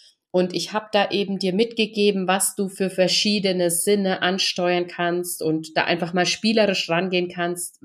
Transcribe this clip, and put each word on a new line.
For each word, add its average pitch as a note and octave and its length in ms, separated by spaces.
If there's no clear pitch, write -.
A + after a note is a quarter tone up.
Und F3+ 220
ich F3 200
habe G#3+ 180
da G3+ 180
eben G3 300
dir F#3 140
mitgegeben, G#3 760
was F#3+ 280
du G3 140
für F#3+ 200
verschiedene F#3 840
Sinne F#3+ 500
ansteuern F3+ 680
kannst F3 540
und D#3+ 340
da E3 100
einfach E3+ 280
mal F3+ 140
spielerisch G#3+ 600
rangehen F3+ 400
kannst, F3 540